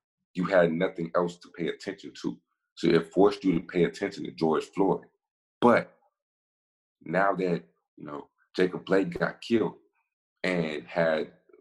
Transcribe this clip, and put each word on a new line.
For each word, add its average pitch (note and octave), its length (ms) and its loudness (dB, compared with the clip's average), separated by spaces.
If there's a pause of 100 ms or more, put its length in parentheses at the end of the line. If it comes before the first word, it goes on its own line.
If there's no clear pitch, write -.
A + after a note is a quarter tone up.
(340)
You F#2 100 -2
had F2 280 4
nothing E2+ 440 -4
else F2 220 -2
to - 180 -20
pay E2 120 -6
attention - 440 -10 (100)
to. - 160 -8 (380)
So E2+ 120 0
it E2 240 2
forced G2 320 4
you F#2 100 4
to E2+ 60 -2
pay F2 240 0
attention F#2 400 -4
to - 60 -8
George D#2+ 340 0
Floyd. F#2 400 -2 (560)
But A2+ 320 4 (1080)
now F#2 320 0
that, F2 280 -2 (340)
you - 80 -18
know, D2 240 -14 (260)
Jacob F2 320 -2
Blake F#2+ 320 0
got - 220 -4
killed G#2+ 340 0 (680)
and D#2+ 420 -2
had D#2+ 460 -2 (280)